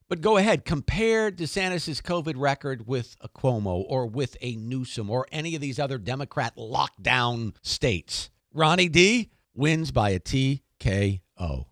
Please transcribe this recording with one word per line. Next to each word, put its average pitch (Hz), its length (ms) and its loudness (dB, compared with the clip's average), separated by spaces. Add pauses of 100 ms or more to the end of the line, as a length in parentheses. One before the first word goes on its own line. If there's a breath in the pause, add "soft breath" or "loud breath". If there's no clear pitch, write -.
but 175 140 -6
go 214 160 4
ahead, 196 260 4
compare 220 680 0
DeSantis' 175 720 -4
covid 165 360 -4
record 135 500 -4
with 123 320 -6
a - 80 -18
Cuomo 104 600 0
or 131 180 0
with 120 340 -4
a 123 160 -6
Newsom 117 540 -6
or 127 200 -2
any 160 260 -6
of 147 60 -6
these 139 180 -6
other 139 180 -2
Democrat 120 580 -4
lockdown 117 1040 0
states. - 680 -4 (240)
Ronnie 160 340 4
D 190 420 6 (240)
wins 156 380 0
by 110 200 4
a 92 80 0
T 135 440 0 (160)
K 101 420 0 (160)
O. 69 340 -4